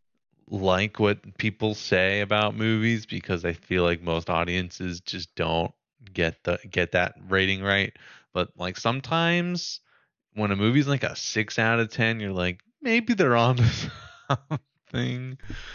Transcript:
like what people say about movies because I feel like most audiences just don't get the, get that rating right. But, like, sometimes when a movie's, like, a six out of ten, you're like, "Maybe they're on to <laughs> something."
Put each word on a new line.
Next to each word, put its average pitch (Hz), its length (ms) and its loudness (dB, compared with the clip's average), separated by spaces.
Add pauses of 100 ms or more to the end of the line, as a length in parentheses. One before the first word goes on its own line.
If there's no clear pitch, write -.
(480)
like 95 520 0
what 104 380 0
people 107 380 -2
say 95 460 2
about 104 340 0
movies 110 500 0
because 92 400 -4
I 87 80 0
feel 90 300 0
like 85 180 2
most 85 280 -2
audiences 87 680 -2
just 90 360 -10
don't 82 360 0 (420)
get 82 300 -2
the, 87 160 0 (100)
get 87 220 -2
that 90 240 0 (140)
rating 95 340 2
right. 98 320 0 (380)
But, 90 240 0
like, 90 200 -6
sometimes 170 1040 -2 (540)
when 107 160 0
a 98 40 0
movie's, 120 320 4
like, 139 160 0
a 76 120 -4
six - 440 -4
out 113 200 4
of 110 120 0
ten, 113 300 0
you're 101 100 -4
like, 90 300 -2 (200)
"Maybe 233 320 0
they're 151 220 4
on 120 220 6
to 117 80 6
<laughs> - 720 -2 (100)
something." 123 880 -8 (380)